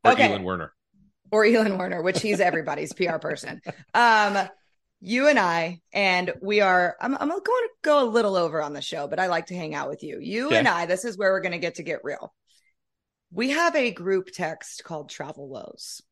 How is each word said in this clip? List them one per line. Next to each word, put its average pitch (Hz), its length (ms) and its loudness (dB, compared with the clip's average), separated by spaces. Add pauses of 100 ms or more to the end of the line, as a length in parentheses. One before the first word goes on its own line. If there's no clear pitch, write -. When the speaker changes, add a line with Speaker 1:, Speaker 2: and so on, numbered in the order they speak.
Speaker 1:
Or 120 80 8
Speaker 2:
Okay. 240 160 4
Speaker 1:
Elon 101 140 -2
Werner. 92 280 -4 (600)
Speaker 2:
Or 214 120 4
Elon 214 340 4
Werner, 180 240 -4
which 185 200 0
he's 208 180 0
everybody's 156 540 -2
P 175 160 -2
R 160 100 -4
person. 151 400 -8 (180)
Speaker 1:
<laughs> - 160 -16
Speaker 2:
Um, 214 440 6 (640)
you 247 260 0
and 285 100 6
I, 170 440 0 (100)
and 180 400 2 (100)
we 208 200 2
are, 180 400 4
I'm, 262 120 -2
I'm 285 140 -2
gonna 370 140 -4 (420)
go 294 180 6
a 240 80 2
little 208 280 2
over 160 240 0
on 147 100 -6
the 143 100 -10
show, 143 280 -8
but 156 100 -4
I 185 80 0
like 165 200 -2
to 185 60 -12
hang 156 220 -8
out 139 140 -6
with 151 120 -12
you. - 200 -12
You 226 260 -4
Speaker 1:
Okay. 277 120 4
Speaker 2:
and - 100 2
I, 170 160 0
this 180 180 -2
is 214 140 -8
where 196 160 2
we're 190 80 -2
gonna 175 160 -4
get 170 180 -6
to 170 80 -12
get 156 220 -8
real. - 280 -10 (1000)
We 233 160 -2
have 320 260 2
a 247 160 2
group 185 420 -2
text - 520 -8
called 151 240 -12
Travel 143 400 -12
Woes. - 520 -14 (100)